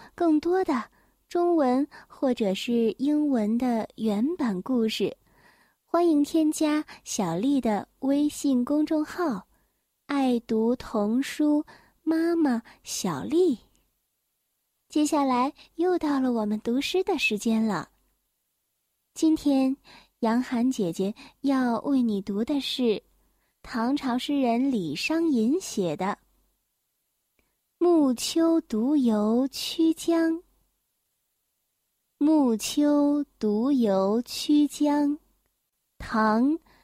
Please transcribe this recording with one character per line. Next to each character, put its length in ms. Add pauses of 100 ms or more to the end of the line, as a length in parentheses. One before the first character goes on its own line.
(140)
更 260
多 240
的 260 (380)
中 260
文 320 (220)
或 260
者 180
是 460
英 300
文 280
的 300 (100)
原 300 (100)
版 260
故 260
事， 280 (680)
欢 240
迎 160
添 260
加 340 (200)
小 320
丽 240
的 260 (140)
微 280
信 360
公 200
众 200
号 420 (600)
“爱 320
读 340
童 480
书 420 (380)
妈 320
妈 280 (200)
小 400
丽”。 360 (1300)
接 180
下 160
来 300 (240)
又 220
到 200
了 140
我 120
们 160
读 200
诗 240
的 140
时 200
间 260
了。 260 (1200)
今 220
天 400 (440)
杨 220
涵 280
姐 200
姐 240 (280)
要 380
为 220
你 180
读 220
的 180
是 420 (600)
唐 340
朝 220
诗 220
人 320
李 240
商 320
隐 320
写 340
的 120 (1700)
《暮 380
秋 480
独 340
游 520
曲 440
江》。 400 (1800)
《暮 400
秋 680 (160)
独 320
游 520
曲 440
江》， 440 (880)
唐· 540 (320)